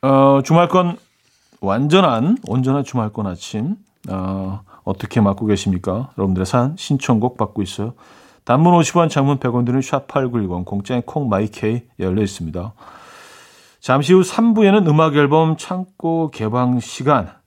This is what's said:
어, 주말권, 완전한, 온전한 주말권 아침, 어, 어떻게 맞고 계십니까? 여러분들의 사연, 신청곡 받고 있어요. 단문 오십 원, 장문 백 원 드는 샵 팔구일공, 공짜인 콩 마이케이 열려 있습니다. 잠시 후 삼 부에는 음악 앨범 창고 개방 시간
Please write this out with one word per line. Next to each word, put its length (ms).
어, 420
주말권, 540
완전한, 760
온전한 380
주말권 420
아침, 500
어, 500
어떻게 360
맞고 260
계십니까? 720
여러분들의 260
사연, 320
신청곡 640
받고 240
있어요. 320
단문 300
오십 220
원, 120
장문 300
백 160
원 100
드는 160
샵 260
팔구일공, 600
공짜인 360
콩 260
마이케이 540
열려 240
있습니다. 500
잠시 320
후 100
삼 320
부에는 320
음악 300
앨범 400
창고 760
개방 500
시간 500